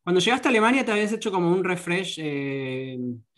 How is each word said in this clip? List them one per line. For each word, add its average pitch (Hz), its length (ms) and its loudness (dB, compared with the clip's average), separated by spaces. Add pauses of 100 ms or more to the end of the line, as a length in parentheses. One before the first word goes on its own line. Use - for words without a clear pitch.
Cuando 180 160 2
llegaste 262 280 2
a - 20 4
Alemania 240 340 4
te 220 100 -2
habías 208 200 0
hecho 220 180 -4
como 175 200 2
un 185 120 2
refresh, 180 600 -2
eh, 135 760 -6 (400)